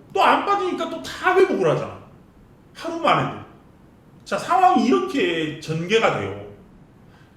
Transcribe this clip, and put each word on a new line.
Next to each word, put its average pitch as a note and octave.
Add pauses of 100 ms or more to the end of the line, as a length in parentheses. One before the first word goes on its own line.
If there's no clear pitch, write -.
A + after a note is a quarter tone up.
(140)
또 F#4+
안 C4+
빠지니까 F#4+
또 -
다 F4+
회복을 A3
하잖아, - (720)
하루 E4
만에도. D#3+ (840)
자, -
상황이 F4
이렇게 F3
전개가 E3+
돼요. G2 (920)